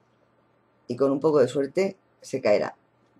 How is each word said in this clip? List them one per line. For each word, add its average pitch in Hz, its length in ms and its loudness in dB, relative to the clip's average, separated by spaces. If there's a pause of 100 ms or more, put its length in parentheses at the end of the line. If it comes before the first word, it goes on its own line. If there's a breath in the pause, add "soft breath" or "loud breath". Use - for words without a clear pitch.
(880)
Y 120 80 -8
con 135 160 0
un 139 80 -2
poco 151 200 2
de 127 80 4
suerte 143 480 -4 (260)
se - 200 -8
caerá. 101 340 0 (440)